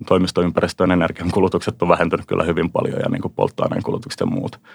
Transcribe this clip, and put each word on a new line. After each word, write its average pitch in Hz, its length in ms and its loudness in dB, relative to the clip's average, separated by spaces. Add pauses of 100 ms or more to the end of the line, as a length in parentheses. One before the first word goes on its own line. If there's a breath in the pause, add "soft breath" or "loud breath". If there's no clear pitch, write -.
toimistoympäristön 90 840 2
energiankulutukset 87 920 0
on 90 60 0
vähentynyt 85 380 2
kyllä 87 180 0
hyvin 85 260 0
paljon - 300 -2
ja - 80 -2
niinku - 200 -2
polttoaineen - 540 -2
kulutukset - 380 -6
ja - 60 0
muut. - 340 -4 (140 loud breath)